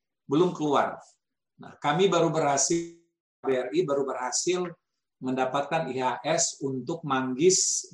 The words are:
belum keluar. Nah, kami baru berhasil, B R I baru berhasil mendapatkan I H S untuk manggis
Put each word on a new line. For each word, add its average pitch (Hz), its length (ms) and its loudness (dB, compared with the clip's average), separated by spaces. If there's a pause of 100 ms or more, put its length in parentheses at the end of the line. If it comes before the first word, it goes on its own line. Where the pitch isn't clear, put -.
(260)
belum 165 300 2
keluar. 143 420 0 (600)
Nah, - 180 -20
kami 170 320 2
baru 165 240 4
berhasil, 160 640 0 (460)
B 131 80 0
R 127 240 0
I 180 100 2
baru 143 160 0
berhasil 127 640 -2 (580)
mendapatkan 131 720 -2
I 131 100 -4
H 127 60 0 (160)
S 143 200 0 (200)
untuk 131 420 -6
manggis 131 880 2